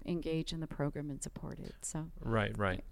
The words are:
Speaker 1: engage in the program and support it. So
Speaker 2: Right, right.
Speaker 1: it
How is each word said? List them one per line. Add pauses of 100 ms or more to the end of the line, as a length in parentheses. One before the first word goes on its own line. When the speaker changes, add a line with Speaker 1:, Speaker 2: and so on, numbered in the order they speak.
Speaker 1:
engage
in
the
program
and
support
it.
So (140)
Speaker 2:
Right,
right.
Speaker 1:
it